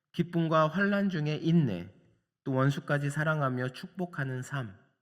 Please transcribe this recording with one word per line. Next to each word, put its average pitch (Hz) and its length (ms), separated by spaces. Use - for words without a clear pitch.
기쁨과 165 560
환란 202 400
중에 151 260
인내, 135 540
또 135 100
원수까지 143 560
사랑하며 139 600
축복하는 143 720
삶 123 320